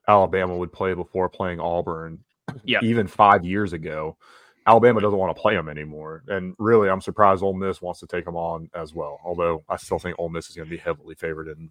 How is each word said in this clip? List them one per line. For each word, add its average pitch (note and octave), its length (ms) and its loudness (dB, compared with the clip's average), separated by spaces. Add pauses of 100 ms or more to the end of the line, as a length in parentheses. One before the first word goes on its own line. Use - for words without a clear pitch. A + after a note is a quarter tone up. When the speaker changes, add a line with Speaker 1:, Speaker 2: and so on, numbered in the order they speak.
Speaker 1:
Alabama F#2 500 4
would F2 160 -6
play F#2+ 200 -2
before F2+ 360 -2
playing F2+ 300 -6
Auburn, E2 640 -6 (400)
Speaker 2:
Yeah. A2 180 0
Speaker 1:
even A2+ 260 0
five G2+ 380 6
years F#2+ 280 -4
ago. D#2 440 -8 (480)
Alabama A2+ 360 6
doesn't G2+ 180 2
wanna F2+ 140 0
play G#2+ 240 2
'em D#2+ 100 -4
anymore. D2+ 640 -12
And F#2 280 -6
really, G#2+ 320 4
I'm F#2+ 120 0
surprised G2 420 2
Ole G2 100 0
Miss F#2+ 280 -4
wants F2 180 -10
to F2 80 -20
take F2 180 -6
'em E2+ 120 -10
on E2 360 -6
as D#2+ 200 -12
well, D2+ 280 -10
although E2+ 460 -2
I F#2 80 -4
still F2 240 -4
think F2 180 -8
Ole E2+ 120 -6
Miss E2 200 -10
is - 60 -20
gonna D#2+ 140 -14
be E2 80 -10
heavily D#2+ 380 -8
favored D#2+ 340 -8
in, D#2 220 -16